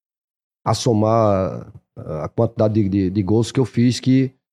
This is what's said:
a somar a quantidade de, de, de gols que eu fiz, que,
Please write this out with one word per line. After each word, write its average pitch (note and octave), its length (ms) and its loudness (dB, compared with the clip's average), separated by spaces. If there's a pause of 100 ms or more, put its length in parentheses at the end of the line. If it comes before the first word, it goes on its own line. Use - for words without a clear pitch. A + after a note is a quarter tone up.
(640)
a A2+ 100 0
somar G#2 1000 0 (240)
a D#2 320 -10
quantidade A2+ 540 0
de, G2 60 0
de, F#2+ 220 0
de G2+ 120 -2
gols G#2+ 280 0
que C3+ 100 -2
eu B2+ 40 0
fiz, A#2+ 360 0
que, C3 320 2 (200)